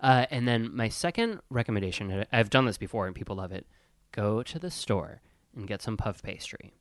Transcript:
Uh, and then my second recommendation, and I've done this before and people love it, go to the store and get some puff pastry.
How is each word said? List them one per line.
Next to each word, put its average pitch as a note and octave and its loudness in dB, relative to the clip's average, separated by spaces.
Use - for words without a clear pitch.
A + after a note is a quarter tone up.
Uh, C3 6
and B2 0
then A#2 2
my A#2 0
second G3+ 0
recommendation, G#2 0
and G2 0
I've A2+ 4
done C3 6
this A2+ 0
before G2+ -4
and F#2 -6
people G2 -8
love F#2 -6
it, F#2 -10
go G#2+ 0
to - -8
the E3+ -8
store - -4
and G2+ -10
get G2 -6
some A2 -4
puff - -4
pastry. - -12